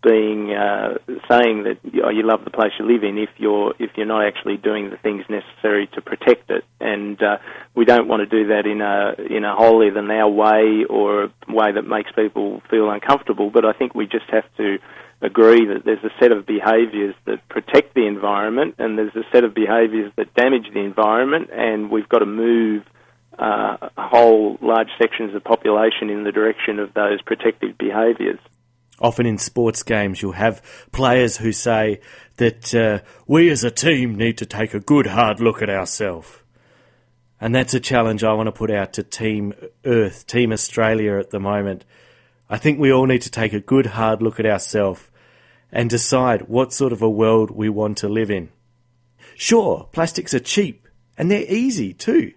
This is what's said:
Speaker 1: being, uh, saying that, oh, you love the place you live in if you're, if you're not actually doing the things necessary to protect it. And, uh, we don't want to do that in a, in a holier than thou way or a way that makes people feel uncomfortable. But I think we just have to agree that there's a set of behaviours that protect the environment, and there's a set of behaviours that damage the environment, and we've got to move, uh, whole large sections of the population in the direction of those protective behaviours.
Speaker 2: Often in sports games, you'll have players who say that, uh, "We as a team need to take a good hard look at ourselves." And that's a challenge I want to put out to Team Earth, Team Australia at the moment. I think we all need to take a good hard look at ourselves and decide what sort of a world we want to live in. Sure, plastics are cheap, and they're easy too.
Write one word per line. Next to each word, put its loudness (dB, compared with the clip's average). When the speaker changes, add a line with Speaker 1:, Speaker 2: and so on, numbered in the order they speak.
Speaker 1:
being, 2
uh, -4
saying 2
that, -4
oh, 0
you 0
love 0
the -14
place 0
you -6
live 2
in -4
if -6
you're, -2
if -8
you're -4
not -2
actually -6
doing -4
the -14
things -6
necessary -4
to -10
protect 0
it. -4
And, -6
uh, 0
we 2
don't 6
want 0
to 0
do 0
that 0
in -2
a, -2
in -4
a -4
holier 6
than -4
thou 2
way 4
or 0
a -8
way 2
that -4
makes -4
people -2
feel 2
uncomfortable. -2
But 2
I 2
think -4
we -2
just -6
have 0
to -2
agree 6
that -4
there's 0
a -6
set 6
of -2
behaviours 0
that -6
protect 0
the 2
environment, -2
and -4
there's -4
a -6
set 6
of -4
behaviours 0
that -6
damage 2
the -4
environment, 0
and -4
we've -4
got 2
to 2
move, 0
uh, -2
whole 4
large 0
sections -2
of -10
the -14
population 0
in -6
the -4
direction -2
of -8
those -2
protective -4
behaviours. -2
Speaker 2:
Often 0
in -2
sports -2
games, -4
you'll -8
have -2
players 2
who -2
say -2
that, -2
uh, 0
"We 4
as 0
a 0
team 0
need -2
to -8
take -6
a -4
good 2
hard 0
look 2
at -4
ourselves." -6
And -2
that's -2
a 0
challenge 0
I 2
want -2
to -4
put -6
out -2
to -6
Team -6
Earth, 0
Team 0
Australia 0
at -6
the -6
moment. -4
I -6
think 0
we 4
all 4
need 2
to -10
take -4
a -4
good 2
hard -2
look -2
at -2
ourselves -2
and -2
decide 0
what -2
sort -2
of -6
a 2
world 2
we -4
want -4
to -6
live -2
in. -4
Sure, 0
plastics -4
are 2
cheap, -4
and -2
they're -2
easy -2
too. -2